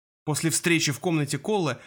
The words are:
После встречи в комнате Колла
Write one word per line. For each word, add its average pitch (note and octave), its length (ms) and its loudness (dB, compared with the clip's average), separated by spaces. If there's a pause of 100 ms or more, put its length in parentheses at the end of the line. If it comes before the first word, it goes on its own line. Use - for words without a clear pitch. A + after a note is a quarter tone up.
(280)
После D3+ 220 -2
встречи D#3 420 2
в - 80 -8
комнате D3+ 380 0
Колла D#3+ 500 -2